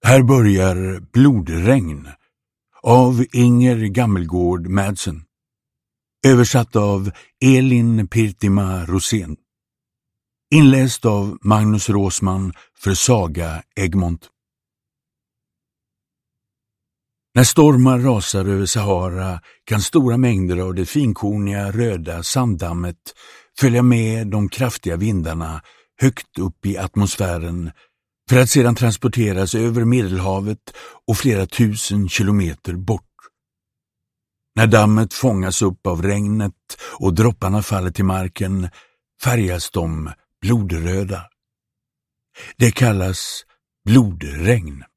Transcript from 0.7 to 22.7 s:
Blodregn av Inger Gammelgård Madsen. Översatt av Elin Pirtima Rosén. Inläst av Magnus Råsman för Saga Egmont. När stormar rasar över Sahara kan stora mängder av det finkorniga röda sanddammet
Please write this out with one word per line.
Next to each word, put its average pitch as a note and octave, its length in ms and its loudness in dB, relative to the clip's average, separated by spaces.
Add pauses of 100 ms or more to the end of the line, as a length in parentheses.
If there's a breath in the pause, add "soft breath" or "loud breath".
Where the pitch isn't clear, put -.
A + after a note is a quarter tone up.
Blodregn F2 960 2 (760 soft breath)
av B2+ 500 4
Inger B2 440 4
Gammelgård F2+ 880 -2
Madsen. F#2+ 580 -4 (1000)
Översatt B2 500 4
av G2+ 340 -2 (340 soft breath)
Elin A#2+ 640 2
Pirtima G2 760 -2
Rosén. F2 520 -4 (1120)
Inläst C3+ 540 4
av G2+ 380 -2
Magnus G#2+ 460 2
Råsman F#2+ 640 -2 (260 soft breath)
för G2 160 0
Saga E2 680 -2 (140)
Egmont. F2 520 -2 (3000)
När B2 100 6
stormar C3 540 6
rasar G#2+ 460 0
över G2 220 -2
Sahara F#2 720 -4 (240 soft breath)
kan G#2+ 160 -2
stora B2 360 0
mängder F#2+ 420 0
av F#2 160 -6
det F2+ 120 -4
finkorniga G2+ 840 -4
röda F2 500 -6
sanddammet F2 920 -6 (440 soft breath)